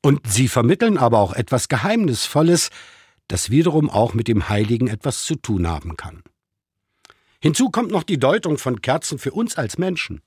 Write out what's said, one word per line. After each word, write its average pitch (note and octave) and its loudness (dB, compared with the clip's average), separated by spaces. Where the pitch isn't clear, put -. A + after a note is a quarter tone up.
Und C#3+ 4
sie A2+ 2
vermitteln F#3 2
aber A#2 4
auch F#2+ 2
etwas - -2
Geheimnisvolles, E3 0
das F#2 -4
wiederum D3+ 2
auch G#2 0
mit A2 -2
dem G#2+ 0
Heiligen A2 0
etwas A2 -6
zu - -4
tun F2+ -2
haben D#2+ -8
kann. - -18
Hinzu D#3+ 2
kommt G#3+ -2
noch F3 0
die E3+ -2
Deutung D3+ 2
von B2+ -4
Kerzen - -2
für C3+ -6
uns A3+ -4
als A#2+ -6
Menschen. E3+ -6